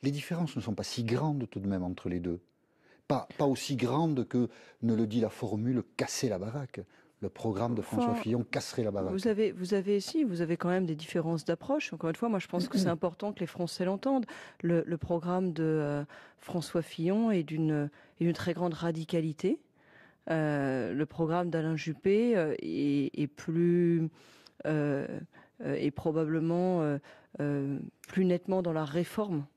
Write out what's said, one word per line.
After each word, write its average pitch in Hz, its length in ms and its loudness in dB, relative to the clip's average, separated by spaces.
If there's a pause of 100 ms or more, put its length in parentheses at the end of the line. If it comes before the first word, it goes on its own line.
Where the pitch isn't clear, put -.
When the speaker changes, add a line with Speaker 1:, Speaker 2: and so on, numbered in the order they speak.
Speaker 1:
Les 139 80 2
différences 160 440 -2
ne 123 60 -2
sont 104 140 -2
pas 101 80 -4
si - 200 -4
grandes 127 460 0
tout - 100 -8
de 98 80 -2
même 95 140 0
entre 90 280 -4
les 90 100 0
deux. 85 200 -2 (680)
Pas, 131 200 0 (100)
pas 151 80 4
aussi 139 300 0
grandes 127 500 2
que 123 220 2 (360)
ne 117 120 4
le 113 100 4
dit 110 140 0
la 110 100 2
formule 110 540 0 (140)
casser - 320 -2
la 98 100 0
baraque. 120 400 -8 (400)
Le 101 100 -4
programme 117 460 -2
de 107 60 -2
François 240 320 0
Speaker 2:
Enfin, 233 80 -2
Speaker 1:
Fillon 120 220 0
casserait - 400 -4
la 107 80 2
baraque. 95 200 -2
Speaker 2:
vous 190 160 0
avez, 214 240 2
vous 180 220 -4
avez, 202 260 2
si, 311 240 0
vous 175 180 0
avez 170 140 2
quand 175 140 -2
même 185 160 2
des 160 100 0
différences 160 500 -2
d'approche. 269 480 -2
Encore 165 160 -4
une 165 60 -2
fois, 233 140 -2
moi, 202 100 0
je - 80 -8
pense 180 220 -2
que 254 80 0
c'est 185 100 4
Speaker 1:
<clears throat> 170 100 0
Speaker 2:
important 185 360 -4
que - 80 -14
les 170 60 -2
Français - 380 -4
l'entendent. 214 400 0 (360)
Le, 170 260 2
le 165 100 -2
programme 175 540 0
de, 156 120 -2
euh, 147 400 2 (340)
François - 440 -4
Fillon 196 500 0
est 180 120 2
d'une, 151 460 0 (300)
est 160 40 2
d'une 170 100 4
très 170 200 -2
grande 170 200 0
radicalité. 165 840 0 (680)
Euh, 139 640 0
le 147 120 0
programme 170 440 0
d'Alain 160 260 0
Juppé, 202 640 2
euh, 156 240 2
est, 143 580 0
est 147 80 2
plus, 170 840 4 (560)
euh, 147 400 0 (580)
euh, 143 120 -2
est 143 160 0
probablement, 165 880 2
euh, 147 160 2 (420)
euh, 143 380 0 (300)
plus 190 180 2
nettement 180 360 2
dans 170 120 0
la 156 120 0
réforme. 170 600 -2 (120)